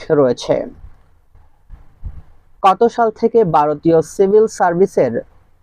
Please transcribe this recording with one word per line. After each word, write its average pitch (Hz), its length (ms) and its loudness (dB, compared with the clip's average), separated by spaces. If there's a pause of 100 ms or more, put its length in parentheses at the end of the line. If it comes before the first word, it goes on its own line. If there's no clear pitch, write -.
(100)
রয়েছে। 135 460 -2 (2000)
কত 190 220 2
সাল 226 260 0
থেকে 233 340 -2
ভারতীয় 156 580 0
সিভিল 196 440 2
সার্ভিসের 180 680 0 (500)